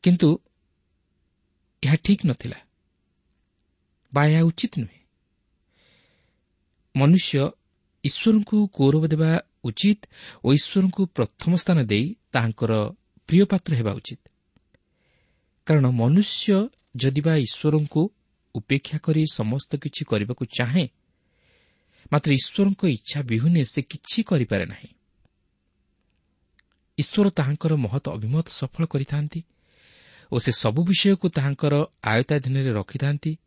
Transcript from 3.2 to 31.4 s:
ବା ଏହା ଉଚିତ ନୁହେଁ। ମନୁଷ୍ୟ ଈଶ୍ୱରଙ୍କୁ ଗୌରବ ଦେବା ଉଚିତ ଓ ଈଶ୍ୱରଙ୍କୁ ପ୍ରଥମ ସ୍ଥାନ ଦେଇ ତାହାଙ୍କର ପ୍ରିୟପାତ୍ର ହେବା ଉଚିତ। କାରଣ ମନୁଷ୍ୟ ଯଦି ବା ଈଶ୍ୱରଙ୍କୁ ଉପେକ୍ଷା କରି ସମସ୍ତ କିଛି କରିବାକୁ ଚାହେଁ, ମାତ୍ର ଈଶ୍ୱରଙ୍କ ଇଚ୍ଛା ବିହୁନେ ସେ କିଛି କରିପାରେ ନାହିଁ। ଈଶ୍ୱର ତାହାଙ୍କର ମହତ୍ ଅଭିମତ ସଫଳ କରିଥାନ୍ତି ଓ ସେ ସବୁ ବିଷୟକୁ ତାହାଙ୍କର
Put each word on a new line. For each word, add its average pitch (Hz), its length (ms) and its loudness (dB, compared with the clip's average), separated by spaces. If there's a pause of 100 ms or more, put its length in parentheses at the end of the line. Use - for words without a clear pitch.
ବା 139 140 2
ଏହା 160 180 4
ଉଚିତ 165 340 -2
ନୁହେଁ। - 220 -8 (1900)
ମନୁଷ୍ୟ 151 420 4 (680)
ଈଶ୍ୱରଙ୍କୁ 214 540 0 (140)
ଗୌରବ 143 340 2
ଦେବା 156 240 2 (340)
ଉଚିତ 196 360 0 (420)
ଓ - 100 0
ଈଶ୍ୱରଙ୍କୁ 190 560 0
ପ୍ରଥମ - 480 -4
ସ୍ଥାନ 175 280 2
ଦେଇ 107 220 0 (260)
ତାହାଙ୍କର 113 400 -2 (560)
ପ୍ରିୟପାତ୍ର 185 480 2
ହେବା 110 160 -2
ଉଚିତ। - 300 -12 (1400)
କାରଣ 151 260 4
ମନୁଷ୍ୟ 156 640 2 (400)
ଯଦି 135 240 -2
ବା 160 160 2
ଈଶ୍ୱରଙ୍କୁ 151 680 0 (520)
ଉପେକ୍ଷା 139 440 -4
କରି 156 320 0
ସମସ୍ତ 117 480 -6
କିଛି - 260 -10
କରିବାକୁ 110 400 -4
ଚାହେଁ, 123 420 -2 (1200)
ମାତ୍ର 147 240 -2
ଈଶ୍ୱରଙ୍କ 196 560 0
ଇଚ୍ଛା 147 340 -4
ବିହୁନେ 131 420 0
ସେ - 180 -6
କିଛି - 420 -6
କରିପାରେ 110 420 -2
ନାହିଁ। - 240 -18 (2000)
ଈଶ୍ୱର 202 320 0
ତାହାଙ୍କର 151 460 -2
ମହତ୍ 127 320 -2
ଅଭିମତ 120 420 -4
ସଫଳ - 360 -8
କରିଥାନ୍ତି 147 540 -6 (920)
ଓ - 60 -2
ସେ 117 160 -2
ସବୁ 117 280 -2
ବିଷୟକୁ 190 460 2
ତାହାଙ୍କର 143 460 -2 (300)